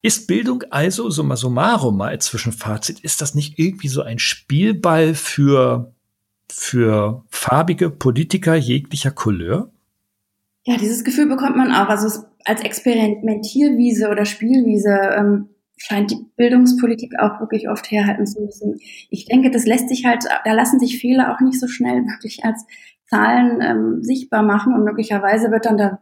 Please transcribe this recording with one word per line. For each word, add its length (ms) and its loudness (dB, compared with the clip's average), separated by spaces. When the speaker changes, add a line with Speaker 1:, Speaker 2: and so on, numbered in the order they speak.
Speaker 1:
Ist 160 -4
Bildung 460 -2
also, 400 -2
summa 240 -4
summarum, 640 0
mal 120 -4
als 160 -6
Zwischenfazit, 760 -6
ist 200 -6
das 140 -6
nicht 240 -6
irgendwie 300 -2
so 120 -4
ein 160 -8
Spielball 960 0
für, 800 0
für 800 0
farbige 640 0
Politiker 640 0
jeglicher 560 -2
Couleur? 580 -2
Speaker 2:
Ja, 140 0
dieses 260 -2
Gefühl 240 2
bekommt 300 0
man 140 2
auch. 180 2
Also 180 0
es, 180 -6
als 180 -2
Experimentierwiese 1500 0
oder 160 2
Spielwiese, 720 2
ähm, 340 2
scheint 320 -2
die 160 -6
Bildungspolitik 840 4
auch 200 0
wirklich 300 -4
oft 220 -8
herhalten 340 0
zu 160 -8
müssen. 380 -8
Ich 140 -10
denke, 260 4
das 160 0
lässt 220 2
sich 160 -4
halt, 180 2
da 100 0
lassen 260 4
sich 180 0
Fehler 340 2
auch 80 -6
nicht 200 2
so 80 -4
schnell 400 -2
wirklich 360 -10
als 220 -4
Zahlen, 560 2
ähm, 400 0
sichtbar 400 -2
machen. 320 2
Und 120 2
möglicherweise 680 0
wird 160 0
dann 100 2
da 240 0